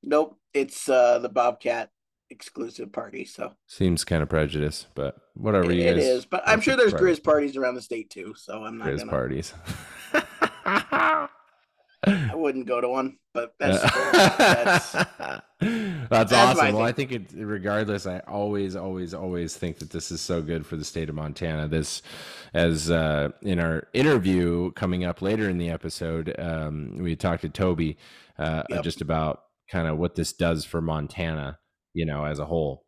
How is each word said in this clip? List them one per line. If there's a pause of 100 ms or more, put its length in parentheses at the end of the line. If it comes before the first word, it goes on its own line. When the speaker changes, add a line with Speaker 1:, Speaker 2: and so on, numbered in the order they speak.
Speaker 1:
Nope. (160)
It's,
uh,
the
Bobcat (420)
exclusive
party,
so. (140)
Speaker 2:
Seems
kinda
prejudiced,
but (200)
whatever,
Speaker 1:
It,
Speaker 2:
you
Speaker 1:
it
Speaker 2:
guys
Speaker 1:
is,
but
I'm
Speaker 2:
want
Speaker 1:
sure
Speaker 2:
to
Speaker 1:
there's
Speaker 2:
party.
Speaker 1:
Grizz
parties
around
the
state
too,
so
I'm
not
Speaker 2:
Grizz
Speaker 1:
gonna
Speaker 2:
parties. (600)
<laughs> (800)
Speaker 1:
I
wouldn't
go
to
one, (160)
but
that's,
Speaker 2:
Uh,
Speaker 1:
that's,
Speaker 2:
<laughs>
that's
Speaker 1:
that's
Speaker 2:
awesome.
Speaker 1:
my
Speaker 2:
Well,
I
Speaker 1:
thing.
Speaker 2:
think
it,
regardless,
I
always,
always,
always
think
that
this
is
so
good
for
the
state
of
Montana.
This, (520)
as,
uh, (120)
in
our
interview
coming
up
later
in
the
episode,
um,
we
talked
to
Toby, (420)
uh,
Speaker 1:
Yep.
Speaker 2:
just
about (260)
kinda
what
this
does
for
Montana, (380)
you
know,
as
a
whole.